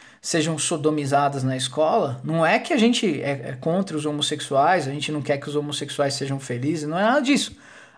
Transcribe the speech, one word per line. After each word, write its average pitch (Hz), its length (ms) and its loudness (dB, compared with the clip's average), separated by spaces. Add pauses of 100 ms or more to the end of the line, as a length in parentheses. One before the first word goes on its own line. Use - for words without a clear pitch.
(220)
sejam 160 360 0
sodomizadas 143 840 0
na 131 140 0
escola, 151 640 0
não 160 220 0
é 196 120 4
que - 140 -4
a 311 60 2
gente 220 440 2
é, 135 280 -4
é 131 100 -10
contra 170 380 0
os 147 80 -2
homossexuais, 147 800 2
a 135 40 -4
gente 147 200 -4
não 147 100 -2
quer 139 180 0
que 147 100 -10
os 147 80 -2
homossexuais 143 560 -2
sejam 139 260 -4
felizes, 147 480 -4
não 160 100 -2
é 190 40 2
nada 247 200 4
disso. 262 360 0 (400)